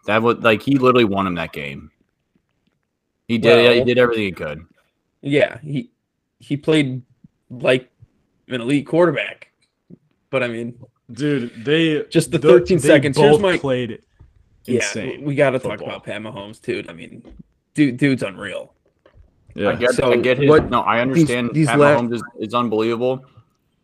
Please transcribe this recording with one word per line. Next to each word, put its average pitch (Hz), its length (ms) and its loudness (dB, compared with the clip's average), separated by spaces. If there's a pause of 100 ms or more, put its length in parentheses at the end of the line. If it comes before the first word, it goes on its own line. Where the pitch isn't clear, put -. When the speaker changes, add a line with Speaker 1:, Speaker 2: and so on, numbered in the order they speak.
Speaker 1:
That 107 140 0
was, 117 180 0
like, 110 220 2
he 139 160 0
literally 123 280 4
won 98 200 -2
him 90 120 -4
that 82 160 -8
game. 71 400 -14 (1400)
He 117 100 -2
did, 117 240 6
yeah, 120 80 6
he 120 80 4
Speaker 2:
Well, 123 80 2
Speaker 1:
did 123 120 2
everything 117 260 2
he 95 80 -4
could. 80 340 -12 (540)
Speaker 2:
Yeah, 143 400 -2
he, 143 320 -10 (480)
he - 160 -6
played 143 460 -2 (460)
like 131 440 -2 (560)
an 123 120 -8
elite 135 280 -2
quarterback. 151 640 -2 (800)
But 127 120 -2
I 120 60 -4
mean, 117 280 -10 (360)
Speaker 3:
Dude, 120 520 -4
they 156 400 0
Speaker 2:
just - 260 -2
the 165 80 -2
Speaker 3:
the, 147 100 2
Speaker 2:
thirteen - 300 6
Speaker 3:
they 127 100 2
Speaker 2:
seconds. 143 280 4
Here's 147 160 6
Speaker 3:
both 151 80 6
Speaker 2:
my 185 180 0
Speaker 3:
played 123 440 -6 (600)
Speaker 2:
Yeah, 123 120 -2
Speaker 3:
insane 104 460 -6
Speaker 2:
we 143 120 -6
gotta 131 240 0
talk 101 140 -8
Speaker 3:
football. 82 160 -12
Speaker 2:
about - 160 -12
Pat 107 180 -12
Mahomes, 107 380 -16
dude. 101 280 -8
I 85 60 -18
mean, - 280 -20 (520)
dude, 135 240 0
dude's 135 240 0
unreal. 95 500 -12 (840)
Speaker 3:
Yeah. 98 160 -2
Speaker 1:
I - 60 -2
get, 123 160 0
Speaker 2:
So 123 200 0
Speaker 1:
I 120 40 4
get 123 220 0
his, 143 100 2
Speaker 2:
what 151 220 4
Speaker 1:
no, 120 120 0
I 110 140 0
Speaker 2:
these, 117 60 0
Speaker 1:
understand 127 500 0
Speaker 2:
these 147 160 0
Speaker 1:
Pat 117 100 2
Speaker 2:
la- 147 180 4
Speaker 1:
Mahomes 120 180 -2
is, 110 80 -6 (160)
is 110 160 -6
unbelievable. 120 720 -2 (600)